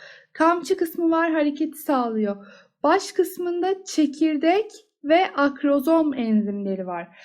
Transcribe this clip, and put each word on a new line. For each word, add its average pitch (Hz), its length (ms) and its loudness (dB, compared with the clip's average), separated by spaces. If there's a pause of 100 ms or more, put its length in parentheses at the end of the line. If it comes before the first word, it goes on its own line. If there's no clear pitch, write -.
(340)
Kamçı 339 440 0
kısmı 330 340 -2
var, 330 200 0
hareketi 302 460 -2
sağlıyor. 220 680 -2 (380)
Baş 359 280 2
kısmında 349 720 -2
çekirdek 311 880 0 (320)
ve 330 320 2
akrozom 285 800 2
enzimleri 202 720 -2
var. 175 200 -8 (180)